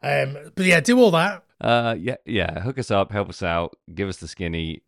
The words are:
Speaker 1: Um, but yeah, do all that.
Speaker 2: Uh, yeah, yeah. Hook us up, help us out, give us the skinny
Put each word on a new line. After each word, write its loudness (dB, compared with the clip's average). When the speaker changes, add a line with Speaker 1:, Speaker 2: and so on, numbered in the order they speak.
Speaker 1:
Um, -2
but 0
yeah, 6
do 4
all 8
that. 0
Speaker 2:
Uh, 2
yeah, -4
yeah. -2
Hook -6
us -6
up, 0
help -2
us -14
out, -2
give -2
us -6
the -14
skinny -6